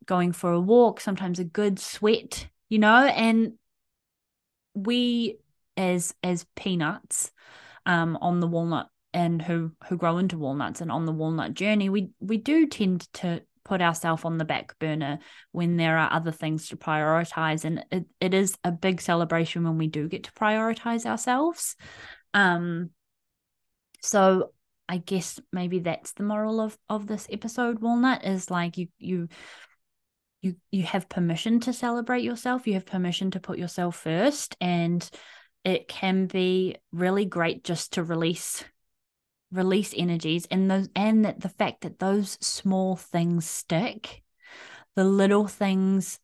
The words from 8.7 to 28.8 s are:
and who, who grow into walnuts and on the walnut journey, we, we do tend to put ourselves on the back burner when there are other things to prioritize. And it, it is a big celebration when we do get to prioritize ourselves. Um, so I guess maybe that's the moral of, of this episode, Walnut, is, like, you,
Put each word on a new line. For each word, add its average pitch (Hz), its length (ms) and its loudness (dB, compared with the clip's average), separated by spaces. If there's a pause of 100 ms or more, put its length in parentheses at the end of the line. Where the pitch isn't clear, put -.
and 170 280 0
who, 165 320 -2 (160)
who 180 80 -2
grow 170 220 0
into 180 180 0
walnuts 135 440 -4
and 170 100 -6
on 156 160 -2
the 160 60 -2
walnut 160 420 -2
journey, 202 340 0
we, 190 220 0 (100)
we 202 160 -2
do 294 300 4
tend 185 480 0
to 170 280 -4 (220)
put 190 160 -2
ourselves 165 440 0
on 165 120 -2
the 160 80 0
back - 340 -6
burner 151 400 -2 (340)
when 175 240 0
there 160 200 4
are 160 160 2
other 165 200 0
things 156 360 -4
to 151 80 -12
prioritize. 160 880 0
And 165 260 -4
it, 185 140 -2 (160)
it 185 140 2
is 190 300 2
a 175 80 0
big 180 280 -2
celebration 170 640 0
when 160 140 0
we 160 80 0
do 156 220 -4
get 180 160 -8
to - 80 -20
prioritize 226 760 0
ourselves. 254 680 -2 (580)
Um, 175 560 2 (1120)
so 190 500 4 (340)
I 180 120 -4
guess 180 420 -4 (100)
maybe 180 280 -4
that's 170 340 -4
the - 120 -6
moral 214 360 -2
of, 220 160 -4 (140)
of 208 160 -4
this 208 240 -6
episode, 233 480 -4
Walnut, 240 480 2
is, 190 240 -2
like, 175 260 -2
you, 175 120 -6 (100)